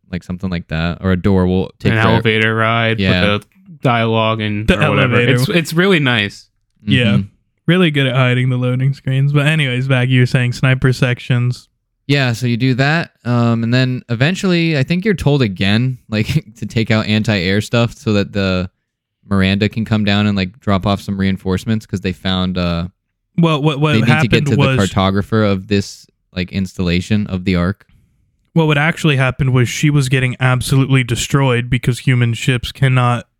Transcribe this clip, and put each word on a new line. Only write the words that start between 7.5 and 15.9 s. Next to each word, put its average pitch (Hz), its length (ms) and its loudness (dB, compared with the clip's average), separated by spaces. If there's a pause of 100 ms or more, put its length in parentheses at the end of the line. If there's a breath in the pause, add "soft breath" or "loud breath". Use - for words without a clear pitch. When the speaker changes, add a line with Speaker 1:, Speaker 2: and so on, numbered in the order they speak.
Speaker 3:
Really 175 240 4
good 139 160 0
at 123 80 -2
hiding 127 360 2
the 127 80 0
loading 127 340 0
screens. 135 400 -2
But 143 140 2
anyways, 135 420 0
back 127 220 2
you 127 100 4
were 127 60 6
saying 123 260 0
sniper 131 400 0
sections. 123 760 -2 (380)
Speaker 1:
Yeah, 135 260 0
so 120 140 -4
you 120 120 0
do 131 160 2
that, 147 380 -2 (120)
um, 117 400 0
and 117 80 -2
then 127 380 0
eventually, 165 640 0
I 131 60 0
think 180 240 -2
you're 208 80 2
told 143 260 0
again, 107 560 0 (140)